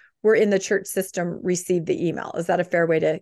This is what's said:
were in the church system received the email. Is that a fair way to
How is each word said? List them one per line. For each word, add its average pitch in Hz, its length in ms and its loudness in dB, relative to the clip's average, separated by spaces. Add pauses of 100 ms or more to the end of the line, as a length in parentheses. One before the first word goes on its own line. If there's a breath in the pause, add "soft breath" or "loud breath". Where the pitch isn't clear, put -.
(220 soft breath)
were 214 120 6
in 208 140 4
the 190 100 4
church 190 280 -2
system 180 560 -4
received 180 420 0
the - 240 -2
email. - 300 -6
Is 170 80 -4
that 175 120 0
a 175 60 0
fair 170 220 0
way 160 140 2
to 160 220 0